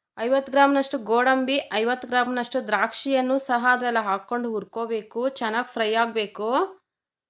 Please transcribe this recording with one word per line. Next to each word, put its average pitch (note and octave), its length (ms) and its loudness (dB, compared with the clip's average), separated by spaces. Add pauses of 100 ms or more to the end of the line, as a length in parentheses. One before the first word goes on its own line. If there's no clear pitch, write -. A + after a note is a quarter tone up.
(180)
ಐವತ್ತು C4 320 0
ಗ್ರಾಮ್‌ನಷ್ಟು C#4 540 4
ಗೋಡಂಬಿ, B3+ 520 2 (180)
ಐವತ್ತು A#3+ 340 0
ಗ್ರಾಮ್‌ನಷ್ಟು B3 560 0
ದ್ರಾಕ್ಷಿಯನ್ನು B3+ 760 0
ಸಹ B3 280 0
ಅದ್ರಲ್ಲಿ A#3+ 360 2
ಹಾಕ್ಕೊಂಡು A3 460 -2
ಹುರ್ಕೋಬೇಕು, A3 680 -6 (140)
ಚೆನ್ನಾಗ್ A#3 360 -4
ಫ್ರೈ A3 240 -2
ಆಗ್ಬೇಕು. A3 540 -2 (800)